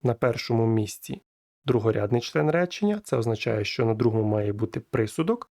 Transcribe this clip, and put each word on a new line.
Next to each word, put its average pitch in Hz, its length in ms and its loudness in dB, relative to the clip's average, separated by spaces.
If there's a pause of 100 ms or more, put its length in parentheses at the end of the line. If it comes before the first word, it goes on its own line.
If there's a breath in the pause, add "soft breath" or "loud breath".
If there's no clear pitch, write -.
На 120 100 2
першому 113 540 0
місці 110 540 -2 (440)
другорядний 110 560 2
член 151 300 0
речення, 180 480 0
це - 180 -2
означає, 113 480 -2
що - 200 -2
на 113 80 2
другому 113 300 2
має 107 300 0
бути 110 260 -4
присудок 160 800 -2